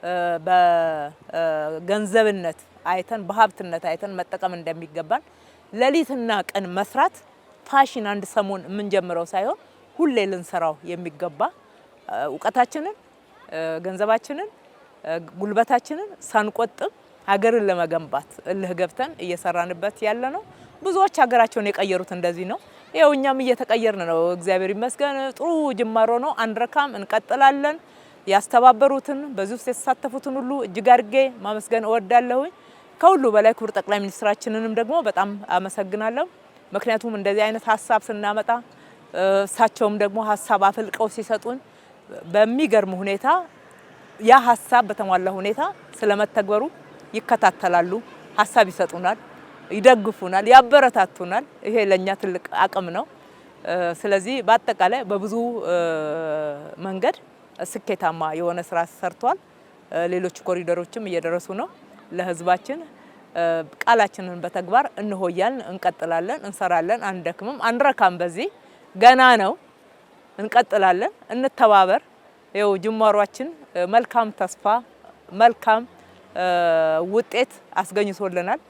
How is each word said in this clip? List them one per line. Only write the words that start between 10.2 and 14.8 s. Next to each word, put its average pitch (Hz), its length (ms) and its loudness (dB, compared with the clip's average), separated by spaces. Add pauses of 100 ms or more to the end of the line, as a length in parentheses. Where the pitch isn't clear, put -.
ልንሰራው 175 500 -4 (100)
የሚገባ፣ 170 560 -10 (680)
እ፣ 117 160 -6
እውቀታችንን፣ 254 680 -4 (540)
እ፣ 160 120 -8 (200)
ገንዘባችንን፣ 220 680 -2 (560)